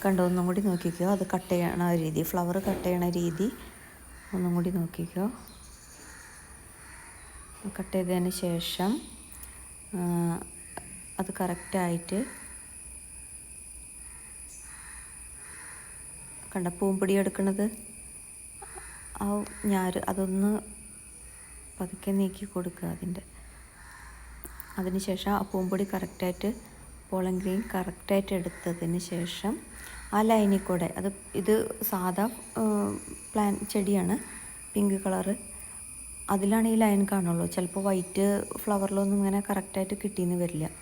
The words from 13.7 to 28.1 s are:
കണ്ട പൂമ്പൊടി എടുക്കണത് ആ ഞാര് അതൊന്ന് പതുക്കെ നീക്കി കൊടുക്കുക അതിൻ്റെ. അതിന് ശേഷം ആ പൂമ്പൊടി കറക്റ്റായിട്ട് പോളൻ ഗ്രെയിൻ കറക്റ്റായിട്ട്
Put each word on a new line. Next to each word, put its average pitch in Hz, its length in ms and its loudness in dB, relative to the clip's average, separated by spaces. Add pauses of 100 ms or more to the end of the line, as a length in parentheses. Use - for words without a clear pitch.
കണ്ട 180 140 0 (120)
പൂമ്പൊടി 196 420 4
എടുക്കണത് 196 460 2 (1600)
ആ - 20 2 (460)
ഞാര് 185 280 4 (100)
അതൊന്ന് 190 400 4 (1300)
പതുക്കെ 185 420 -4
നീക്കി 190 340 2
കൊടുക്കുക 180 400 -2
അതിൻ്റെ. 180 300 -4 (1600)
അതിന് 185 280 2
ശേഷം 196 300 0
ആ - 20 4 (120)
പൂമ്പൊടി 190 420 0
കറക്റ്റായിട്ട് 185 560 -2 (600)
പോളൻ 185 320 2
ഗ്രെയിൻ 196 200 2 (120)
കറക്റ്റായിട്ട് 196 680 0